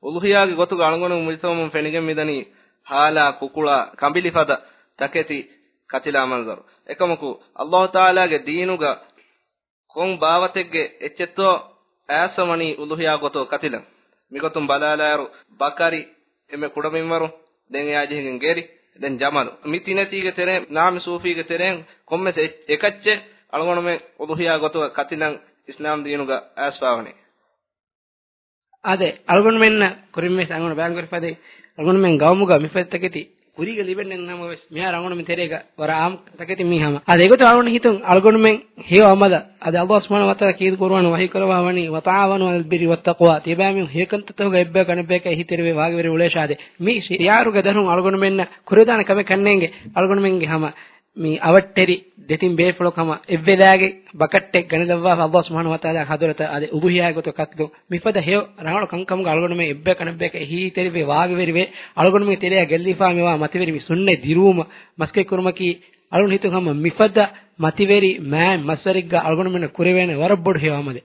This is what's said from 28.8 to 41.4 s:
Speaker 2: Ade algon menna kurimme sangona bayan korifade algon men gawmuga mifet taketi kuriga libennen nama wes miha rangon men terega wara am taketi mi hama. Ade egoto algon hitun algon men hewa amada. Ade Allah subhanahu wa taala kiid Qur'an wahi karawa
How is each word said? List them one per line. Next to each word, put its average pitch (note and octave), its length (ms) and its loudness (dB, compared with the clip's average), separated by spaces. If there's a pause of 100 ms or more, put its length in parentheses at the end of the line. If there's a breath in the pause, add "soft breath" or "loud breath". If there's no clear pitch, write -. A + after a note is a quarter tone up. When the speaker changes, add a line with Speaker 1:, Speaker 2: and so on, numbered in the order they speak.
Speaker 2:
Ade F#3+ 240 0 (200)
algon G#3+ 300 4
menna A3 300 4 (260)
kurimme F3+ 340 -2
sangona E3 280 -6
bayan E3+ 200 -4
korifade E3 420 -8 (400 soft breath)
algon F3 200 2
men F3 220 4
gawmuga F3+ 400 4
mifet F3 300 -4
taketi E3+ 320 -8 (360)
kuriga G#3 260 -8
libennen F#3 440 -8
nama F3 220 -12
wes E3 200 -16
miha F3 240 -6
rangon F3 220 -6
men E3+ 100 -10
terega E3+ 340 -6 (200)
wara D#3 160 -2 (100)
am F#3 140 -4 (180)
taketi F3+ 260 -8
mi F3 160 2
hama. D3 280 0
Ade F3 180 6
egoto B3 220 8
algon A#3+ 280 6
hitun A#3 280 2
algon F#3+ 360 6
men A3 220 4 (160)
hewa G3 340 6
amada. G3 280 4 (200)
Ade E3 180 -2
Allah G3 260 2
subhanahu G3+ 240 0
wa G3 80 2
taala G3 180 2
kiid F#3+ 240 -2
Qur'an F#3 280 2
wahi E3+ 240 0
karawa F#3+ 360 0